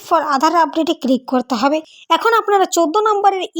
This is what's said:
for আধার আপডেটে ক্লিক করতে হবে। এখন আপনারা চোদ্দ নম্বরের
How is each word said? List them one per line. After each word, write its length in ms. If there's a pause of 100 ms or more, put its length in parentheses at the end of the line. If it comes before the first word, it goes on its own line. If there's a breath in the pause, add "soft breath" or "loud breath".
for 140 (140)
আধার 180 (100)
আপডেটে 300 (100)
ক্লিক 280
করতে 300
হবে। 160 (380 loud breath)
এখন 160 (100)
আপনারা 240 (100)
চোদ্দ 200 (120)
নম্বরের 360 (160)